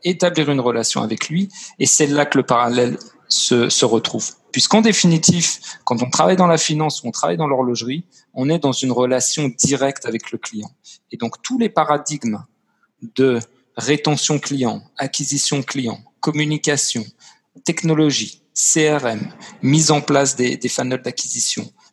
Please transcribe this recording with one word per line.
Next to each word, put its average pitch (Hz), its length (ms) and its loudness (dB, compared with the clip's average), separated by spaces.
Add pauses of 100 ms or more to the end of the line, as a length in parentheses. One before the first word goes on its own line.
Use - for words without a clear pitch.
établir 170 480 0
une 135 80 0
relation 117 420 0
avec 110 260 -4
lui. 190 200 0 (320)
Et - 60 2
c'est - 200 4
là 143 200 2
que - 120 2
le 127 60 2
parallèle 120 520 2 (380)
se, 123 340 2
se - 160 2
retrouvent. 110 480 0 (200)
Puisqu'en 208 280 4
définitive, 175 680 4 (340)
quand 120 180 0
on 123 80 -4
travaille 180 260 4
dans 180 100 4
la 165 120 4
finance 156 440 -2
ou 120 60 -6
on - 20 -6
travaille 165 260 -2
dans 156 120 -2
l'horlogerie, 127 560 -2 (300)
on 131 140 -2
est 165 120 2
dans 139 120 0
une 127 200 -2
relation 127 680 0
directe 135 480 0
avec 113 240 -6
le 117 80 -8
client. - 320 -10 (400)
Et - 60 -14
donc, - 260 -8
tous 254 160 -4
les 226 100 2
paradigmes 147 760 -2 (720)
de 127 240 2 (360)
rétention 147 600 0
client, 120 440 -4 (140)
acquisition 139 680 -4
client, 123 360 -6 (220)
communication, 151 840 -2 (600)
technologie, 156 760 0 (140)
C - 340 2
R 143 180 0
M, 107 260 -4 (300)
mise 156 280 4
en 135 100 4
place 139 360 2
des, 127 200 0
des 123 120 -4
funnels 127 340 -4
d'acquisition, - 600 -6 (280)